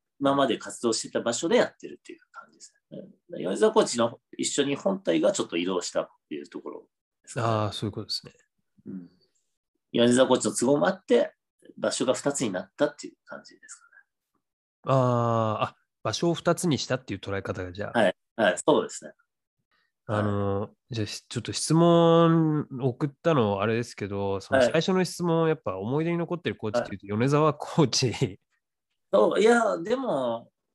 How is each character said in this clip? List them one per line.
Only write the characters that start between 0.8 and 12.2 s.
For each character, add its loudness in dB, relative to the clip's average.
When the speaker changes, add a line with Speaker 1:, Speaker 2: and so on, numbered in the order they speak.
Speaker 1:
動 2
し -4
て -12
た -4
場 -2
所 -2
で 4
や 4
っ -12
て -16
る -16
っ -20
て -20
い -20
う -20
感 -20
じ -20
で -20
す -20
ね。 -14
う -12
ん。 -8
米 -4
沢 4
コ 4
ー 6
チ -4
の -2
一 -4
緒 0
に -2
本 -4
体 0
が 4
ち -2
ょ -6
っ -12
と -4
移 -2
動 -2
し -8
た -2
っ -12
て -10
い -8
う -18
と -14
こ -14
ろ -16
で -20
す -14
か -4
ね。 0
Speaker 2:
あ 0
ー、 -10
そ -6
う -4
い -8
う -8
こ -10
と -10
で -10
す -8
ね。 -20
Speaker 1:
う -14
ん。 -14
米 4
沢 6
コ 4
ー 4
チ -4
の -4
都 0
合 4
も 2
あ 2
っ -12
て、 2
場 -2
所 -4
が 2
二 -4